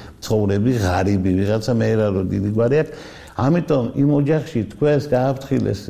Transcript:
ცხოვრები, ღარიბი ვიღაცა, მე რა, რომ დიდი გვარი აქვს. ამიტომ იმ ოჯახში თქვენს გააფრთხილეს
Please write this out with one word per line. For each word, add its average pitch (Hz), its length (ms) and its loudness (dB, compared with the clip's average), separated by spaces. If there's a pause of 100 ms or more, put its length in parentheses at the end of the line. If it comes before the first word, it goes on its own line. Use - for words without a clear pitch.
(160)
ცხოვრები, 104 580 0
ღარიბი 95 580 2
ვიღაცა, 104 400 0
მე 110 200 2
რა, 110 160 2
რომ 95 180 0
დიდი 98 240 -2
გვარი 117 260 2
აქვს. 156 160 0 (420)
ამიტომ 147 560 0
იმ 143 200 2
ოჯახში 143 540 0
თქვენს 147 420 0
გააფრთხილეს 123 840 0